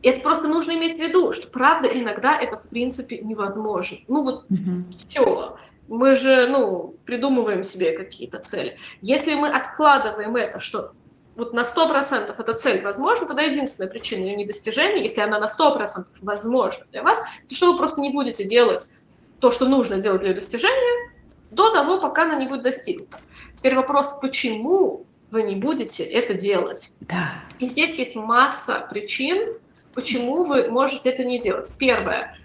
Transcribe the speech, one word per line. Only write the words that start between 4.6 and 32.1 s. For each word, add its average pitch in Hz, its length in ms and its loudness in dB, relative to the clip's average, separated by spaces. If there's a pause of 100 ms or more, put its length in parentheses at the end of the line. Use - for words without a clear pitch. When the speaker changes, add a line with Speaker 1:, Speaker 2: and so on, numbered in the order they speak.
Speaker 1:
всё. - 480 0 (320)
Мы 262 280 6
же, 262 300 6
ну, 208 580 0
придумываем 226 600 0
себе 175 280 -2
какие-то - 460 -10
цели. - 380 -8 (240)
Если 285 340 0
мы 294 160 0
откладываем 247 840 2
это, - 240 -4
что - 320 -8 (440)
вот 233 160 -8
на 240 120 0
сто 320 240 2
процентов 269 500 -2
эта 226 160 -4
цель 196 280 0
возможна, 277 440 0
тогда 269 160 -2
единственная 269 480 -2
причина 214 340 -6
её 202 120 -4
недостижения, 226 680 0
если - 180 -2
она 214 180 0
на 214 100 -2
сто - 260 4
процентов 202 460 -8
возможна 208 720 -2
для 214 100 -8
вас, 359 160 4 (300)
то 262 80 -14
что 349 160 6
вы - 60 2
просто 311 220 -2
не 277 100 -2
будете 247 340 -2
делать 226 440 4 (520)
то, - 100 8
что 254 160 2
нужно 233 340 2
делать 196 200 2
для 190 100 0
её 185 100 0
достижения, 480 720 0 (400)
до 415 220 4
того, 330 280 2
пока 311 240 0
она 311 120 0
не 262 100 -4
будет 254 160 -6
достигнута. - 580 -6 (360)
Теперь 262 180 2
вопрос, 277 460 2
почему 262 880 0 (220)
вы 220 120 0
не 196 140 -2
будете 240 480 -4
это 226 300 -2
делать? 190 680 -2
Speaker 2:
Да. 170 320 -6 (260)
Speaker 1:
И 254 100 -4
здесь 320 300 0
есть 254 180 -6
масса 233 720 0
причин, 320 680 -4 (380)
почему 254 500 -2
вы 247 260 2
можете 262 400 0
это 254 140 -2
не 247 160 -2
делать. 190 380 -4
Первое. 214 540 0 (120)